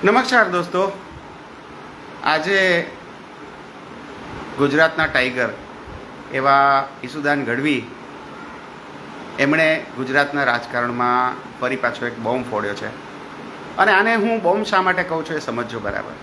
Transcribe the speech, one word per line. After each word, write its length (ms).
નમસ્કાર 460
દોસ્તો, 500
આજે 640
ગુજરાતના 480
ટાઈગર 440
એવા 540
ઈસુદાન 400
ગઢવી 400
એમણે 460
ગુજરાતના 480
રાજકારણમાં 920
ફરી 160
પાછો 300
એક 140
બોમ્બ 320
ફોડ્યો 220
છે. 140
અને 140
આને 240
હું 260
બોમ્બ 240
શા 160
માટે 220
કહું 260
છું 80
એ 20
સમજજો 400
બરાબર. 320